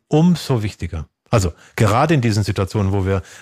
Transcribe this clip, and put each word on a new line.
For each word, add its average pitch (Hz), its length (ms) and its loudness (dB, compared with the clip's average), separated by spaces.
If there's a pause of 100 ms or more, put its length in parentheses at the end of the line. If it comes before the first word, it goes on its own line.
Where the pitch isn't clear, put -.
umso 151 540 2
wichtiger. 85 460 -8 (200)
Also 95 240 2 (240)
gerade 120 380 2
in 143 60 2
diesen 110 240 0
Situationen, 98 480 -2
wo 98 140 -2
wir 95 160 0 (200)